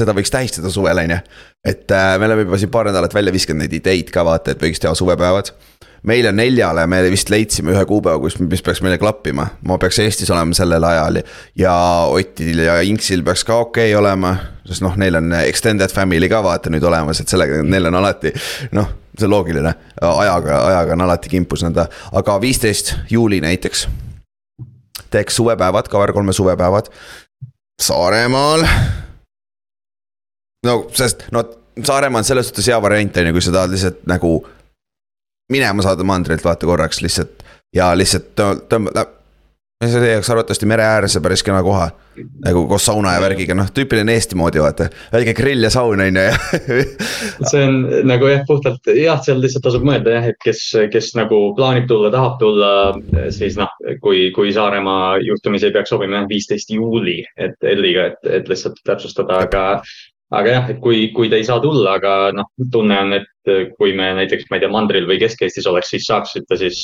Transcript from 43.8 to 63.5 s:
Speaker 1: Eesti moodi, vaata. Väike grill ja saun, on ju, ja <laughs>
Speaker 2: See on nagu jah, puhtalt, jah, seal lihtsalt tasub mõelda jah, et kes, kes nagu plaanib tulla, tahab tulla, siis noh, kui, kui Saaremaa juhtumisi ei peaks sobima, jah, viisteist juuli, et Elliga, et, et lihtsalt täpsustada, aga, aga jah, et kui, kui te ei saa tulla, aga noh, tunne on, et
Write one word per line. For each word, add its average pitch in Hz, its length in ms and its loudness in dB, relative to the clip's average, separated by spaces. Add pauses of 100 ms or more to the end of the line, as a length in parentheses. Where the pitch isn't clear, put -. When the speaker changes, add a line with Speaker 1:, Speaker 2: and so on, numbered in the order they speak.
Speaker 1:
Eesti 101 180 -4
moodi, 82 240 0
vaata. 76 300 0 (240)
Väike 117 240 0
grill 123 260 0
ja 110 80 2
saun, 113 320 2
on 95 160 2
ju, 95 60 4
ja 127 560 0 (100)
<laughs> - 600 -8
Speaker 2:
See 143 100 4
on 135 160 4 (320)
nagu 123 180 4
jah, 139 220 4
puhtalt, 131 480 0
jah, 151 260 2
seal 131 160 2
lihtsalt 131 300 0
tasub 123 180 2
mõelda 117 300 2
jah, 117 160 -2
et - 100 -20
kes, - 220 -2 (260)
kes 110 240 -2
nagu 110 240 2 (160)
plaanib 127 320 2
tulla, 104 240 2
tahab 123 300 0
tulla, 104 320 4 (640)
siis 101 240 -4
noh, 95 100 -4 (320)
kui, 95 220 2 (100)
kui 101 160 2
Saaremaa 98 640 0 (140)
juhtumisi 104 400 0
ei 104 80 0
peaks 101 180 -2
sobima, 101 280 -2
jah, 101 100 -6
viisteist 104 420 -4
juuli, 107 460 -2 (160)
et 92 340 -2
Elliga, 92 400 0
et, - 180 -8 (120)
et 90 100 -6
lihtsalt - 320 -8
täpsustada, 95 640 -2
aga, 95 200 -2 (720)
aga 110 220 2
jah, 123 160 0
et - 100 -10
kui, 113 220 2 (100)
kui 110 160 2
te 110 80 4
ei 110 80 -2
saa 120 160 0
tulla, 117 380 2
aga 98 340 2
noh, 101 140 -8 (240)
tunne 107 320 2
on, 101 160 0
et - 120 -16 (460)